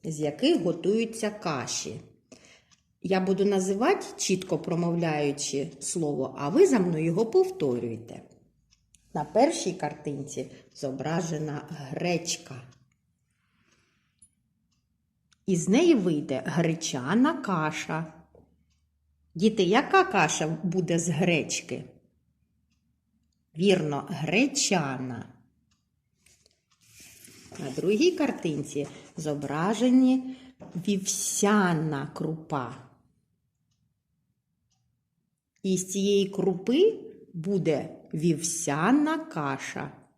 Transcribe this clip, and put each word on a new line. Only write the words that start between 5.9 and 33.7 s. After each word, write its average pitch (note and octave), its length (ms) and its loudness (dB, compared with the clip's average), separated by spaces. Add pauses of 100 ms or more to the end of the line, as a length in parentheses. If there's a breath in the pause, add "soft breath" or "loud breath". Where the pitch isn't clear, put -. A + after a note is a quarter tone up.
а C#3+ 120 -4
ви E4 180 8
за C4 120 4
мною E3 260 0
його E3+ 200 2
повторюєте. B2 960 0 (920)
На D3+ 100 -4
першій A#3+ 500 2
картинці C#3 760 -8 (240 loud breath)
зображена D3+ 960 -6
гречка. D#3+ 840 -4 (3000)
Із F3 220 0
неї D#4+ 260 6
вийде D#3+ 500 0
гречана E3 880 0
каша. D#3+ 800 -4 (1200)
Діти, G#3+ 280 4
яка C#4 400 4
каша E3 600 2
буде E3+ 360 0
з E3 100 -2
гречки? D#3 720 0 (1700)
Вірно, E3 520 2
гречана. C#3+ 1160 0 (2250)
На C#3 120 -8
другій G#3 400 2
картинці D3 760 -4 (300 loud breath)
зображені G#3+ 1200 2 (500 loud breath)
вівсяна F3+ 1300 0
крупа. D#3 600 -6 (3000)